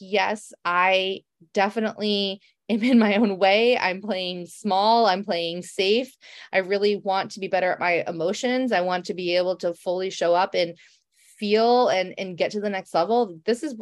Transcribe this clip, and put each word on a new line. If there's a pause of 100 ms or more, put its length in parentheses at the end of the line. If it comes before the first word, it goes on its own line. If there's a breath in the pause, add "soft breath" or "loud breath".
"Yes, (120)
I (300)
definitely (280 soft breath)
am
in
my
own
way.
I'm
playing
small.
I'm
playing
safe. (360 loud breath)
I
really
want
to
be
better
at
my
emotions.
I
want
to
be
able
to
fully
show
up
and (640 soft breath)
feel
and,
and
get
to
the
next
level."
This
is